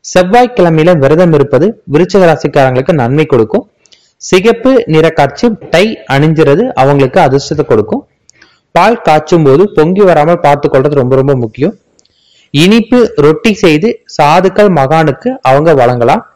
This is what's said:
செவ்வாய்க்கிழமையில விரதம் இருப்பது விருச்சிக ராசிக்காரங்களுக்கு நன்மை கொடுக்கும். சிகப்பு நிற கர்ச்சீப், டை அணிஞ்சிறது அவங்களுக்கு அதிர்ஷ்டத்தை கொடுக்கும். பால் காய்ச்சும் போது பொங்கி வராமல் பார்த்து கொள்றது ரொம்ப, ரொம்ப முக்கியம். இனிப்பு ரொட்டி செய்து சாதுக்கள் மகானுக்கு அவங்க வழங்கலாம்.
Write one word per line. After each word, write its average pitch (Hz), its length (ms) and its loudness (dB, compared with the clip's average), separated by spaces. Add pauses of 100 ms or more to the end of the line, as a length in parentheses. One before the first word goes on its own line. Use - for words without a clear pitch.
செவ்வாய்க்கிழமையில 180 920 0
விரதம் 156 360 2
இருப்பது 139 320 0 (260)
விருச்சிக 175 320 0
ராசிக்காரங்களுக்கு 139 720 0
நன்மை 139 320 0
கொடுக்கும். 120 380 -2 (540)
சிகப்பு 226 540 0 (140)
நிற 156 300 0
கர்ச்சீப், 180 420 -2 (120)
டை 175 140 2 (280)
அணிஞ்சிறது 151 520 0 (100)
அவங்களுக்கு 139 480 0
அதிர்ஷ்டத்தை 143 440 -2
கொடுக்கும். 127 360 -2 (720)
பால் 208 300 0
காய்ச்சும் 156 420 0
போது 143 200 4 (100)
பொங்கி 180 280 0
வராமல் 170 380 2
பார்த்து 143 300 0
கொள்றது 143 320 0
ரொம்ப, 127 140 0
ரொம்ப 135 200 0
முக்கியம். 123 400 -6 (800)
இனிப்பு 220 460 2 (160)
ரொட்டி 156 380 0
செய்து 175 360 0 (160)
சாதுக்கள் 185 680 0
மகானுக்கு 151 580 -2 (120)
அவங்க 147 320 2
வழங்கலாம். 123 500 0 (120)